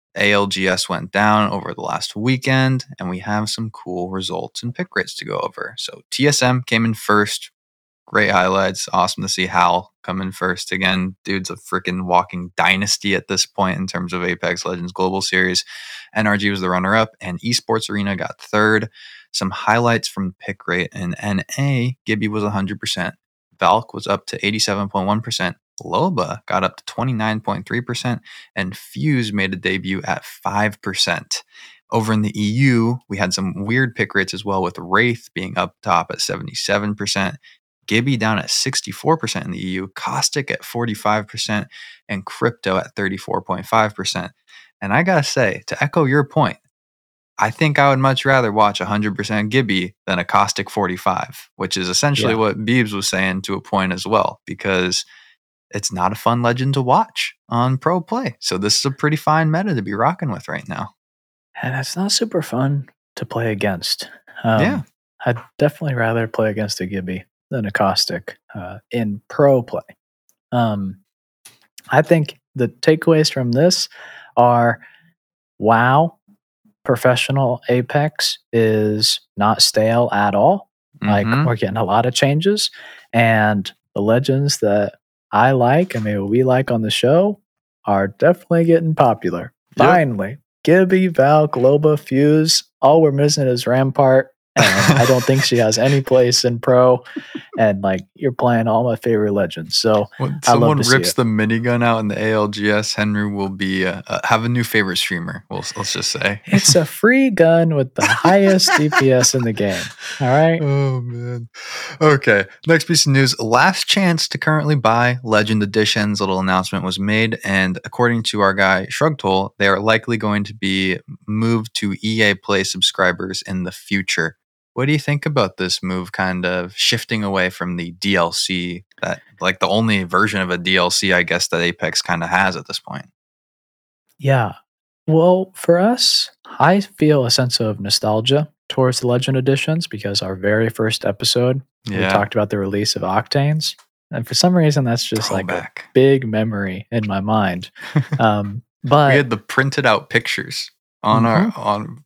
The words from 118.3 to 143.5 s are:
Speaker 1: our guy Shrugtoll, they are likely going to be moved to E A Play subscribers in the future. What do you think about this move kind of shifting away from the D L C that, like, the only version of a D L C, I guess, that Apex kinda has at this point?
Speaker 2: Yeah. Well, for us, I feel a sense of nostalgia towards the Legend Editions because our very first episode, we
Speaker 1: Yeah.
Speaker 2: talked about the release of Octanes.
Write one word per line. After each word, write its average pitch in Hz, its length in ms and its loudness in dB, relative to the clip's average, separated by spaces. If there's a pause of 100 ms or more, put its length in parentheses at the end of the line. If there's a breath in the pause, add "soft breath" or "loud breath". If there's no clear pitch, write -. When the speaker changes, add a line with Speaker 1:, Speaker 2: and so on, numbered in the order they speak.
Speaker 1:
our 98 120 4
guy 95 360 2
Shrugtoll, 101 720 0
they 101 80 2
are 98 140 2
likely 113 360 0
going 104 280 -2
to 104 80 -12
be 95 460 -2 (280)
moved 113 480 -2
to 98 280 -4
E 110 180 0
A 101 140 4
Play 98 300 -2
subscribers 92 800 -2
in 92 200 -6
the 92 80 -8
future. 92 640 -4 (380)
What 127 100 -2
do 143 60 0
you 151 80 0
think 147 260 -4
about 131 320 -2
this 92 240 -4
move 92 300 -6
kind 92 340 -4
of 90 320 -4
shifting 113 460 -2
away 95 260 0
from 90 280 -6
the 85 160 -6
D 98 220 -2
L 85 160 2
C 90 520 -4 (180)
that, - 200 -6 (200)
like, 95 180 -2
the - 80 0
only 107 360 2
version 98 380 0
of 92 100 -4
a 90 60 -2
D 92 200 0
L 90 140 2
C, 95 220 0
I 90 100 4
guess, 87 240 -2
that 85 140 -2
Apex 85 400 -4
kinda 85 260 -4
has 90 280 -2
at - 120 -12
this - 120 -8
point? - 280 -14 (1120)
Speaker 2:
Yeah. 131 340 2 (540)
Well, 180 480 4
for 170 240 4
us, - 500 2 (300)
I 180 220 6
feel 151 440 2
a 117 60 0
sense 127 280 0
of 107 200 -2
nostalgia 110 720 0 (200)
towards 127 300 0
the 127 80 -2
Legend 127 300 0
Editions 139 500 0
because 101 340 -6
our 95 140 -6
very 104 340 2
first 113 360 -2
episode, 123 560 0 (260)
we 98 100 -4
Speaker 1:
Yeah. 95 120 0
Speaker 2:
talked 101 260 0
about 104 140 0
the 104 80 -2
release 101 380 -2
of 98 80 -6
Octanes. 143 720 0 (360)